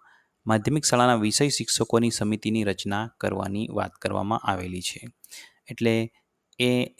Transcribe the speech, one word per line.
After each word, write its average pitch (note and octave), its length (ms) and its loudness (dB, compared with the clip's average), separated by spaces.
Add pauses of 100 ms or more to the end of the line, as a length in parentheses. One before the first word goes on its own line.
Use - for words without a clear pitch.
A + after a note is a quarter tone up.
(460)
માધ્યમિક A2+ 400 2
શાળાના B2 300 6
વિષય A2 340 2
શિક્ષકોની A#2 640 0
સમિતિની G#2+ 520 -2
રચના G2+ 440 -4
કરવાની G2 600 -4
વાત G2 240 -4
કરવામાં G2 480 -2
આવેલી F#2 420 -4
છે. - 260 -10 (640)
એટલે A2+ 420 0 (480)
એ B2 260 2 (140)